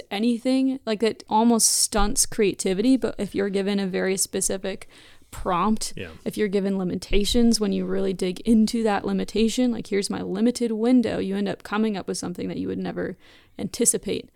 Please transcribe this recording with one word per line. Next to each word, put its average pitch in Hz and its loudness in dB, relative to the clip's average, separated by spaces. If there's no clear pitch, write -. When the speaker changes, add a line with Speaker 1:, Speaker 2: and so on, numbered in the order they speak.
Speaker 1:
anything, 254 0
like, 220 -2
that 220 0
almost 226 4
stunts - 2
creativity, 208 2
but - -2
if 196 -6
you're 196 0
given 196 0
a 196 -2
very 185 -2
specific 190 -4
prompt, 196 -2
Speaker 2:
Yeah. 90 -10
Speaker 1:
if - -6
you're 214 0
given 196 0
limitations, 202 2
when 202 0
you 190 -2
really 190 0
dig 180 -4
into 220 4
that 208 0
limitation, 214 0
like, 220 -6
"Here's 196 -2
my 190 -6
limited 226 0
window," 220 2
you 190 -2
end 196 -2
up - -6
coming 214 -2
up - -10
with 185 -4
something 180 -8
that 180 -6
you 190 -4
would 190 -4
never 180 -6
anticipate. - -2